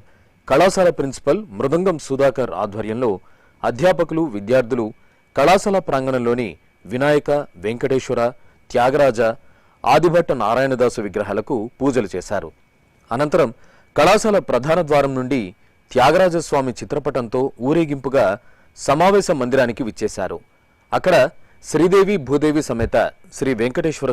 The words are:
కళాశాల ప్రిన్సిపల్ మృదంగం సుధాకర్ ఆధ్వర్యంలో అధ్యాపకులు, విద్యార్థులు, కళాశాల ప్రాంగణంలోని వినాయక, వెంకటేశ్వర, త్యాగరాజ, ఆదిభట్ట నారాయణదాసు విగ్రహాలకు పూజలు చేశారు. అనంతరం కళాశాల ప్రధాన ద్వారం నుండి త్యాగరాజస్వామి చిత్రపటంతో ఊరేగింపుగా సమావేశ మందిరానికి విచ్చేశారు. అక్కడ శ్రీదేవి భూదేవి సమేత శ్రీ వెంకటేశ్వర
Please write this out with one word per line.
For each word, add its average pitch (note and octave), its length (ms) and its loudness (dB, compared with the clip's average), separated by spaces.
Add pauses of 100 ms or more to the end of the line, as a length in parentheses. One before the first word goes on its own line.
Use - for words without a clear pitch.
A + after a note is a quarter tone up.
(500)
కళాశాల F3+ 380 4 (100)
ప్రిన్సిపల్ C#3+ 420 -2 (180)
మృదంగం E3 380 0 (100)
సుధాకర్ C3 460 0 (100)
ఆధ్వర్యంలో A2 460 -4 (600)
అధ్యాపకులు, D#3+ 540 0 (120)
విద్యార్థులు, A#2 520 0 (520)
కళాశాల F#3+ 400 2 (100)
ప్రాంగణంలోని B2+ 580 0 (460)
వినాయక, D3 380 0 (340)
వెంకటేశ్వర, B2 560 -2 (500)
త్యాగరాజ, B2+ 500 2 (760)
ఆదిభట్ట E3 360 2 (120)
నారాయణదాసు A#2+ 640 0
విగ్రహాలకు G#2 500 -4 (240)
పూజలు B2 340 0
చేశారు. F2+ 380 -8 (580)
అనంతరం C#3+ 400 0 (500)
కళాశాల G3+ 400 4 (100)
ప్రధాన C3 280 0 (120)
ద్వారం C#3 300 2
నుండి B2+ 200 -2 (540)
త్యాగరాజస్వామి D3+ 880 2
చిత్రపటంతో C3 600 -4 (280)
ఊరేగింపుగా C#3 560 0 (600)
సమావేశ F#3 420 2 (120)
మందిరానికి B2 480 0
విచ్చేశారు. F#2+ 500 -6 (580)
అక్కడ F3+ 180 2 (520)
శ్రీదేవి F#3 460 4 (120)
భూదేవి D3 400 0
సమేత A#2 300 -2 (400)
శ్రీ C3+ 140 -2 (100)
వెంకటేశ్వర C3+ 520 -2